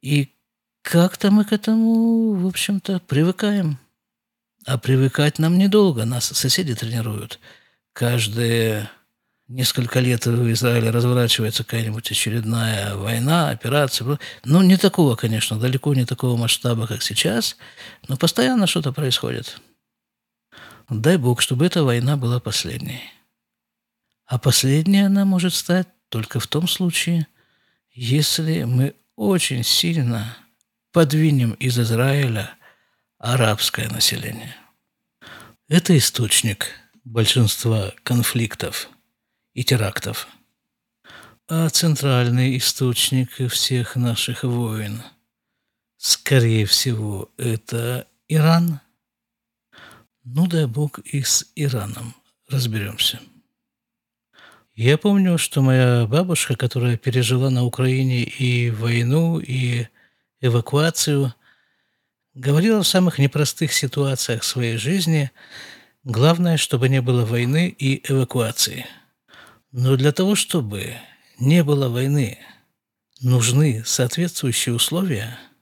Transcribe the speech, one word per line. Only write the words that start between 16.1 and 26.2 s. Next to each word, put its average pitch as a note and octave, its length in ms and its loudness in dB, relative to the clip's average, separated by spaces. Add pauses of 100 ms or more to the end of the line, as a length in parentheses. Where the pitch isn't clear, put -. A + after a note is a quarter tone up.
масштаба, A2+ 520 -2
как A#2 140 -6
сейчас, - 540 -2 (520)
но C3+ 80 -4
постоянно A#3 500 2
что-то D3 260 -2
происходит. B2 680 -6 (1300)
Дай B2 260 2
Бог, B2 260 2
чтобы C3 220 0
эта F3 200 2
война B2 320 2
была B2 240 0
последней. A#2+ 640 -8 (1200)
А B2+ 100 -4
последней D#3 680 2
она G3 180 2
может F#3 300 0
стать F3+ 320 0 (220)
только A2+ 320 -4